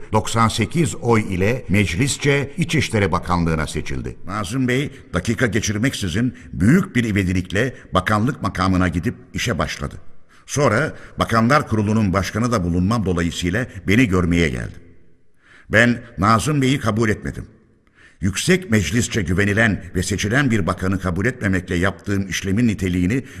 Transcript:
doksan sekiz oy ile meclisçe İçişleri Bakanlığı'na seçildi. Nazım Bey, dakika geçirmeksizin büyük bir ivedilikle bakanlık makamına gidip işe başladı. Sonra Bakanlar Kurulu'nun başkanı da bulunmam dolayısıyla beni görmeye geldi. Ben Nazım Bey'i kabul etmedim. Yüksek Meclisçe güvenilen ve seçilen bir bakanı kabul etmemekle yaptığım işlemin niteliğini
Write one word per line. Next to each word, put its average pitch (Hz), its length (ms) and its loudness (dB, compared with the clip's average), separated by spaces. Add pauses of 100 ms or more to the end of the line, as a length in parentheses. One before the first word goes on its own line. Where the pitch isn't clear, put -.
(120)
doksan 113 360 2
sekiz 113 460 0
oy 110 400 0
ile 104 340 0
meclisçe 143 880 0
İçişleri 113 560 0
Bakanlığı'na 85 540 0
seçildi. 64 500 -6 (100)
Nazım 110 420 -4
Bey, 131 220 -2 (240)
dakika 123 320 0
geçirmeksizin 107 880 -2 (180)
büyük 127 440 4
bir 120 80 2
ivedilikle 95 680 0 (200)
bakanlık 107 480 0
makamına 92 460 2
gidip 87 260 -2 (200)
işe 90 240 -2
başladı. 73 360 -6 (520)
Sonra 135 460 2 (260)
Bakanlar 117 500 4
Kurulu'nun 107 440 2
başkanı 107 400 0
da 101 120 0
bulunmam 92 420 0
dolayısıyla 87 600 -2 (220)
beni 113 200 6
görmeye 85 400 2
geldi. 58 360 -8 (880)
Ben 117 320 4 (160)
Nazım 113 440 2
Bey'i 131 180 2
kabul 110 280 0
etmedim. - 380 -4 (760)
Yüksek 165 500 0
Meclisçe 110 520 0
güvenilen 98 600 2 (100)
ve 90 80 0
seçilen 110 480 0
bir 101 160 2
bakanı 95 340 -2
kabul 92 260 -2
etmemekle 95 480 -2
yaptığım 98 540 -2
işlemin 98 400 0
niteliğini 90 560 0 (160)